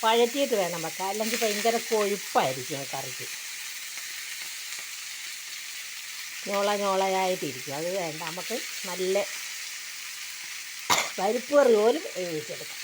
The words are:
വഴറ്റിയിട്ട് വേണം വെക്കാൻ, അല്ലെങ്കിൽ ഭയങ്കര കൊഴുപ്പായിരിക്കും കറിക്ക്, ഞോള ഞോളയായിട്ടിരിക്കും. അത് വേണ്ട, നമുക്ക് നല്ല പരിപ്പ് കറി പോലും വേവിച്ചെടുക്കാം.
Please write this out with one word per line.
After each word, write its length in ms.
വഴറ്റിയിട്ട് 580
വേണം 240
വെക്കാൻ, 280
അല്ലെങ്കിൽ 300
ഭയങ്കര 340
കൊഴുപ്പായിരിക്കും 1040
കറിക്ക്, 360
ഞോള 340
ഞോളയായിട്ടിരിക്കും. 960
അത് 100
വേണ്ട, 300
നമുക്ക് 280
നല്ല 340
പരിപ്പ് 400
കറി 200
പോലും 260
വേവിച്ചെടുക്കാം. 680